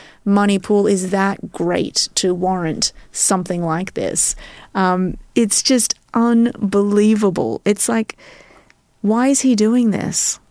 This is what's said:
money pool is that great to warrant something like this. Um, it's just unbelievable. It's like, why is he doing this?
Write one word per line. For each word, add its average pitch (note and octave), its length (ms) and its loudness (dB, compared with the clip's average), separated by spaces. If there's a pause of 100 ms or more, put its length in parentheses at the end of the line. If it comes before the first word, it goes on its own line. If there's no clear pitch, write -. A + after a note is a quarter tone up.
(260)
money G3+ 320 2
pool G3+ 280 2
is F#3 240 0
that G3 420 -4
great - 640 -2
to F3+ 180 0
warrant F3+ 580 -2 (200)
something F3+ 500 -2
like E3+ 320 -4
this. - 420 -4 (380)
Um, F#3 420 0 (180)
it's A3+ 280 2
just B3+ 320 0 (200)
unbelievable. G#3 1500 2
It's G3+ 240 0
like, A3+ 280 -2 (840)
why A#3 260 2
is C#4 120 2
he B3+ 160 4
doing A3+ 340 2
this? - 480 -4 (120)